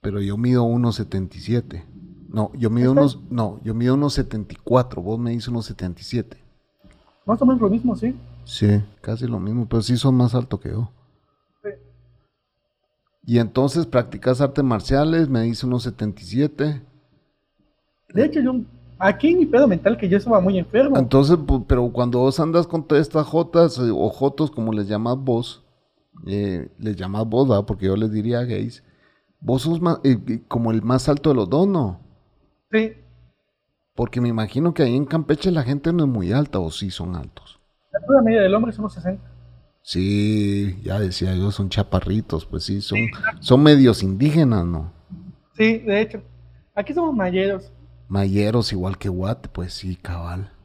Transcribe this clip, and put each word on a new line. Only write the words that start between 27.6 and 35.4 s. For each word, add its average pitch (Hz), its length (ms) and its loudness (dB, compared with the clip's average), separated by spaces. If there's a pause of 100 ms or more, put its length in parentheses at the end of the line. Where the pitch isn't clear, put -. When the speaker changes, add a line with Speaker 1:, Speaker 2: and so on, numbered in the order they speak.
Speaker 1:
Porque 95 220 -4
yo 95 100 2
les 107 160 -2
diría 117 320 -2
gays, 117 400 -8 (560)
vos - 220 -2
sos 165 180 -2
ma-, 170 240 0
eh, 131 140 4 (100)
eh, 117 180 -4
como 117 240 -2
el 110 120 0
más 127 260 0
alto 147 220 2
de 139 60 4
los 101 140 0
dos, 165 160 2
¿no? 139 340 -2 (720)
Speaker 2:
Sí. 220 220 0 (1040)
Speaker 1:
Porque 120 240 -2
me 120 80 0
imagino 117 440 -2
que 156 120 2
ahí 120 100 2
en 143 120 0
Campeche 160 440 0